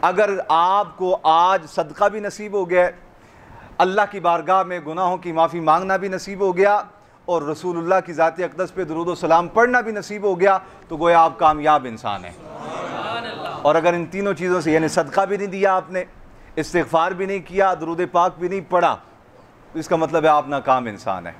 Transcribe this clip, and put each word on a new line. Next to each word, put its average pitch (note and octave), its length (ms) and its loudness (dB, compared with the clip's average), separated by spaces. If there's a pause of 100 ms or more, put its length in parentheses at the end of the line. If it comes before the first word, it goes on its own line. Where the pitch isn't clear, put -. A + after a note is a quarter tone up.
अगर F3+ 360 2 (120)
आपको F#3 600 2
आज E3+ 540 2
सदका E3+ 420 0
भी G#3 120 -6
नसीब G#3 340 -10
हो F#3+ 100 0
गया F3+ 180 2
है, - 140 -2 (800)
अल्लाह F#3+ 260 2
की G3+ 160 -12
बारगाह F3 420 0
में F3 200 -8
गुनाहों F3 340 -4
की F3 160 -10
माफ़ी E3 280 0
मांगना F#3 360 2
भी F#3+ 120 -4
नसीब F#3+ 340 -6
हो F#3+ 100 0
गया G3 200 4 (540)
और D#3 240 -2
रसूलुल्लाह E3+ 500 -2
की F3 120 -12
ज़ात E3 280 0
अक़दस E3 300 -6
पे F#3 140 -6
दुरूद D#3+ 220 -6
व F3 100 -2
सलाम E3 320 2
पढ़ना B3 320 2
भी A3 120 -8
नसीब G#3 320 -8
हो G3 100 0
गया, F#3+ 220 4 (320)
तो D#3+ 80 -10
गोया E3+ 240 4
आप E3 180 4
कामयाब D3+ 480 4
इंसान A2 360 -8
हैं। F2 120 -16 (1300)
और D3 140 4
अगर E3+ 200 2
इन E3+ 120 -4
तीनों G3 280 -4
चीज़ों F3+ 260 0
से, D3+ 120 0
यानी D#3+ 160 4
सदका E3 360 2
भी G3 120 -2
नहीं G3+ 120 -4
दिया F#3+ 240 2
आपने, F3+ 320 -4 (520)
इस्तिग़फ़ार D#3+ 560 0
भी F#3 140 -6
नहीं G3 160 -6
किया, F#3+ 320 2
दुरूद E3 380 -4
पाक F3 220 2
भी F3 140 -6
नहीं F#3+ 180 -4
पढ़ा, F3 260 4 (800)
तो E3 60 -6
इसका E3 180 0
मतलब D#3 280 0
है D#3 60 6
आप C#3+ 180 2
नाकाम C3 380 0
इंसान F#2 400 -6
हैं। E2 120 -14